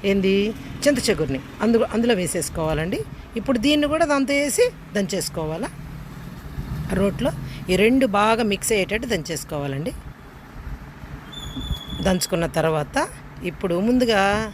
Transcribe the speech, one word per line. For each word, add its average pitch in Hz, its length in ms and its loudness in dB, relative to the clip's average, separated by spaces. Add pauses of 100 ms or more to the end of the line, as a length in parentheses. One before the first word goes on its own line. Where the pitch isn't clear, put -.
(100)
ఏంది, 190 240 4 (500)
చింత 269 220 6
చిగురుని 143 340 0 (240)
అందు-, 226 300 4
అందులో 233 260 4
వేసేసుకోవాలండి. 165 800 -2 (400)
ఇప్పుడు 247 260 2
దీన్ని 294 280 6
కూడా 330 180 4
దాంతో 277 300 2
వేసి 415 240 4 (320)
దంచేసుకోవాలా. 175 720 -2 (1300)
రోట్లో 214 300 2 (400)
ఈ 185 140 4
రెండు 262 220 6 (140)
బాగా 220 220 4 (100)
మిక్స్ 196 240 -2
అయ్యేటట్టు 214 380 0
దంచేసుకోవాలండి. 147 800 -4 (2000)
దంచుకున్న 180 400 2 (140)
తర్వాత 160 480 0 (420)
ఇప్పుడు 175 240 -2 (160)
ముందుగా 226 320 6 (320)